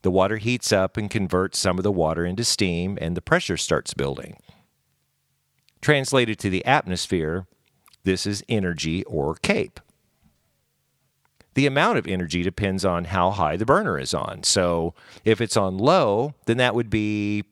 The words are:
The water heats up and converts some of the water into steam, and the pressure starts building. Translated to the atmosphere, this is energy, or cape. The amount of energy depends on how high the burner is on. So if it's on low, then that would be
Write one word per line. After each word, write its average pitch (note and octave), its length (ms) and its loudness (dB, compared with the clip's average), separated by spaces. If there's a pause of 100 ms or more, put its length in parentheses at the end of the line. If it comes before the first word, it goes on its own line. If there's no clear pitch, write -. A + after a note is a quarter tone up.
The F#2 80 2
water F#2+ 260 4
heats A2+ 360 -2
up F#2+ 260 2
and G#2 120 -4
converts F#2 480 0
some F2+ 200 0
of F#2 60 -4
the G#2 60 2
water E2+ 360 0
into G2 180 -4
steam, F#2 560 0
and E2+ 160 -4
the F2 60 -6
pressure D#3+ 340 0
starts - 380 -2
building. C#2 420 -6 (1400)
Translated C3 580 2
to G#2 100 -2
the F#2 160 0
atmosphere, F2+ 840 0 (580)
this F#2+ 220 0
is G2+ 220 -4
energy, F2+ 560 -2
or D#2 300 -2
cape. - 460 -2 (1700)
The C#3 140 2
amount D3+ 320 2
of E2+ 80 -4
energy F2 360 -2
depends F#2+ 440 -2
on F2 180 0
how F2+ 260 2
high F2 280 0
the A2 80 -2
burner C#3+ 320 2
is C2+ 160 -6
on. - 300 -6
So F2 500 0 (320)
if A2 160 2
it's A2 160 0
on F#2+ 180 0
low, C3 560 2 (140)
then A#2 100 2
that B2 180 2
would A#2 140 0
be G#2 640 0